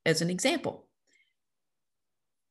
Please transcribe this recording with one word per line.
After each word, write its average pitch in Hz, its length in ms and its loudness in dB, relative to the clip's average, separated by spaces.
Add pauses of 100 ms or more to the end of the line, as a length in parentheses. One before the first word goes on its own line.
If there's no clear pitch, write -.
as 165 180 2
an 170 80 0
example. 240 560 -2 (1600)